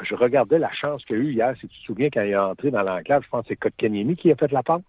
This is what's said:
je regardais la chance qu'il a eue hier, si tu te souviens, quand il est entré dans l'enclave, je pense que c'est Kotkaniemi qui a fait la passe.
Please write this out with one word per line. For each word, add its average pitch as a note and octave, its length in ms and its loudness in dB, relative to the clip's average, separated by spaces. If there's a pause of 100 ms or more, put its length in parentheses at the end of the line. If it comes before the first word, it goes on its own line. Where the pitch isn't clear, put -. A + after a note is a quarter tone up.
je F#2+ 140 -8
regardais B2 440 4
la B2+ 140 -4
chance C#3+ 320 -6
qu'il A2+ 100 -4
a A2 40 0
eue D3 120 0
hier, A#2 300 0
si G#2 80 -16
tu - 100 -20
te - 60 -20
souviens, B2 240 -2
quand A2+ 140 -2
il G2+ 80 0
est G2+ 40 0
entré G2 340 0
dans A2 140 0
l'enclave, F#2+ 400 0
je - 60 -20
pense A#2+ 140 -4
que - 60 -14
c'est G2+ 60 -4
Kotkaniemi G#2+ 600 -2
qui E3+ 120 4
a D3 60 6
fait C#3 160 0
la C3 120 0
passe. E3+ 260 0